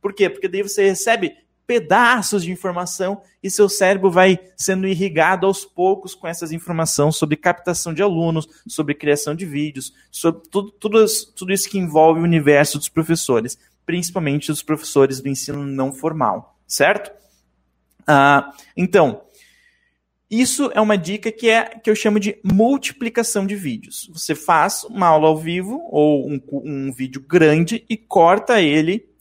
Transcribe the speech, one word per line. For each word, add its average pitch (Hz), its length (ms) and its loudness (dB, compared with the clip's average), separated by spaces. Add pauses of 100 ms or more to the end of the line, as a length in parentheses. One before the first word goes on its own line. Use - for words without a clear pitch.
Por 202 100 -6
quê? 202 160 0
Porque - 200 -6
daí 190 160 -4
você 196 260 0
recebe 196 440 -2 (340)
pedaços 226 760 0
de 175 80 -8
informação 180 680 -6 (220)
e 190 60 -6
seu 202 180 4
cérebro 190 420 2
vai 185 300 6 (160)
sendo 190 320 -2
irrigado 180 580 0
aos 196 200 -2
poucos 190 500 -2
com - 120 -14
essas 170 240 -10
informações 160 640 -2
sobre 156 200 -2
captação 175 580 -4
de 160 80 -4
alunos, 165 460 0 (200)
sobre 147 280 -4
criação 147 400 -2
de 185 100 -10
vídeos, 143 480 -8 (180)
sobre 165 380 -2
tudo, 202 220 -6
tudo, 214 340 2 (300)
tudo 185 180 -6
isso 196 160 -4
que 202 80 -6
envolve 160 420 4
o 170 40 -2
universo 147 540 4
dos - 120 -8
professores, 135 680 -2 (280)
principalmente 170 640 -4
dos 147 160 -6
professores 139 580 0
do 139 80 -6
ensino 143 340 -8
não 135 280 -4
formal, 139 680 -4 (100)
certo? 175 440 0 (960)
Ah, 143 440 4 (260)
então, 175 440 2 (1080)
isso 247 440 0
é 214 80 2
uma 214 160 2
dica 196 340 -6
que 226 180 -2
é, 226 160 2
que - 240 -8
eu 214 60 4
chamo 214 240 0
de 202 240 -4
multiplicação 226 1000 -2
de 202 100 -6
vídeos. 143 560 -12
Você 160 240 -6
faz - 480 2
uma 185 240 -2
aula 156 200 6
ao 156 100 4
vivo 185 520 -8
ou 147 400 2
um 143 100 -6
cu-, - 260 -10
um 139 260 -8
vídeo 131 360 -10
grande 165 600 2
e 226 60 -4
corta 202 680 2
ele 160 460 0 (140)